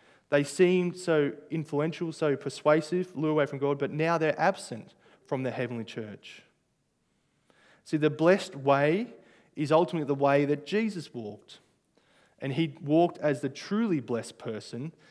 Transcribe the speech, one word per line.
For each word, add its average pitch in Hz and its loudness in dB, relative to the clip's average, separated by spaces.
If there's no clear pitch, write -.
They 147 4
seemed 180 2
so 151 2
influential, 160 -4
so 147 0
persuasive, 156 0
lure 156 0
away 151 2
from 143 -6
God, 143 0
but 139 -2
now 160 0
they're 156 0
absent 160 -2
from 131 -4
the 127 -4
heavenly 117 -6
church. - -14
See, 160 -2
the 151 4
blessed 165 2
way 143 2
is 151 -2
ultimately 160 2
the 139 0
way 139 4
that 143 -2
Jesus 202 -4
walked. 104 -12
And 135 -6
he 156 -2
walked 165 2
as 147 0
the 139 -2
truly 196 -2
blessed 113 -6
person, 123 -10